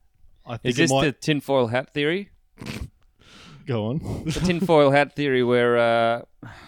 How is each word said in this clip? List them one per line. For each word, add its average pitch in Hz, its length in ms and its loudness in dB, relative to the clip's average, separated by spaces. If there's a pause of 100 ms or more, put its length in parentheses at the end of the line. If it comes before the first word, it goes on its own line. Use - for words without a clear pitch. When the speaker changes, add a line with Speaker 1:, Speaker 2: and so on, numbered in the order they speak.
(440)
Speaker 1:
I 120 120 -12
think 127 160 -4
Speaker 2:
Is 117 60 -2
Speaker 1:
it 143 40 4
Speaker 2:
this 165 80 2
Speaker 1:
might 135 140 2
Speaker 2:
the 143 80 2
tinfoil 139 560 0
hat 123 260 -4
theory? 165 360 -4 (1400)
Speaker 1:
Go 110 200 -4
on. 131 140 -4
<laughs> - 240 -8
Speaker 2:
The 160 160 -4
tinfoil 165 500 4
hat 143 240 2
theory 135 300 0
where, 120 320 2
uh, 117 460 2 (460)